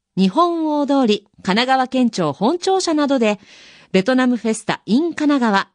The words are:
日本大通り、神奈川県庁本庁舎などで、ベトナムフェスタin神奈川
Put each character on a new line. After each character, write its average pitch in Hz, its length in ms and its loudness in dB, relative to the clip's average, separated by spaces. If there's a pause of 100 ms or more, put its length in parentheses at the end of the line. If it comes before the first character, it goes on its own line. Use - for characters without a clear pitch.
(160)
日 190 120 4
本 330 380 0
大 294 200 -2
通 269 200 2
り、 208 200 -2 (160)
神 - 0 -
奈 214 240 -2
川 262 220 0
県 254 220 0
庁 160 220 -2
本 262 260 -2
庁 381 220 0
舎 339 140 -2
な 294 120 0
ど 269 120 0
で、 208 220 0 (520)
ベ 190 120 2
ト 254 100 0
ナ 254 120 2
ム 247 100 0
フ 226 120 -4
ェ 220 60 0
ス - 100 -14
タ - 220 -6
in 302 280 0
神 294 260 0
奈 - 0 -
川 202 340 0